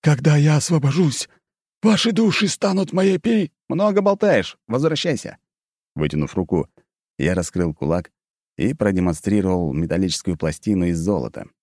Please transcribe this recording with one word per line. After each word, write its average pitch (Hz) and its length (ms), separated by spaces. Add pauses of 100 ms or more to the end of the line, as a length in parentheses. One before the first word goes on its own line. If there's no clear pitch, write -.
Когда 151 360
я 147 200
освобожусь, 147 720 (540)
ваши 220 300
души 208 360
станут 190 440
моей 190 260
пи- 214 340 (160)
Много 202 340
болтаешь, 196 560 (100)
возвращайся! 143 720 (560)
Вытянув 73 400
руку, 87 340 (500)
я 82 160
раскрыл 87 400
кулак 82 360 (460)
и 107 180
продемонстрировал 92 1000
металлическую 85 640
пластину 87 500
из 85 120
золота. 80 480 (160)